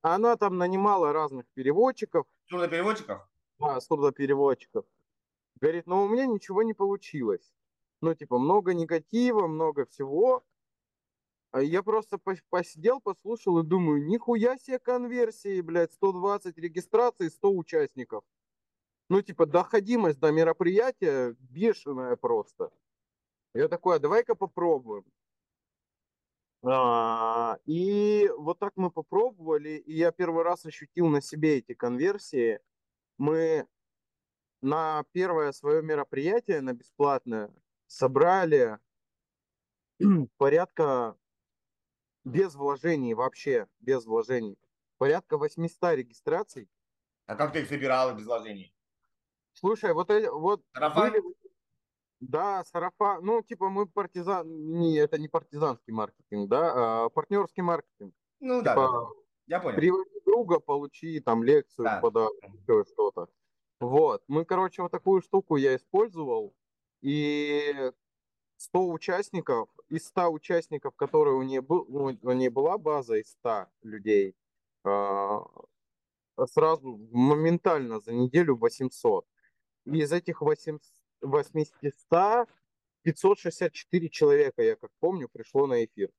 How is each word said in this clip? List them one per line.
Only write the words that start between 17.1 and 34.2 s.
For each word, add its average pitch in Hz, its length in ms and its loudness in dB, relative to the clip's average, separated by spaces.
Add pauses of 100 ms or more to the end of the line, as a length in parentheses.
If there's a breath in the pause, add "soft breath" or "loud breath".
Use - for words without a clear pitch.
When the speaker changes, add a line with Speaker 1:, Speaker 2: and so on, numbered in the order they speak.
Speaker 1:
сто 202 200 0
участников. 143 720 -4 (840)
Ну, 196 120 4
типа, 175 260 0
доходимость 180 720 2
до 156 120 4
мероприятия 165 1080 0
бешеная 131 760 -4
просто. 107 540 -4 (840)
Я 147 140 0
такой, 170 260 0
а 147 40 2
давай-ка 208 360 2
попробуем. 139 680 -2 (1600)
А, 117 1000 0
и 202 720 0
вот 156 220 -8
так 202 160 -6
мы 185 160 -2
попробовали, 160 840 -2
и 147 160 -14
я 165 180 2
первый 165 320 -2
раз 170 220 -2
ощутил 165 420 -2
на 143 140 4
себе 151 380 0
эти 117 140 -12
конверсии. 123 840 -2 (580)
Мы 160 500 0 (960)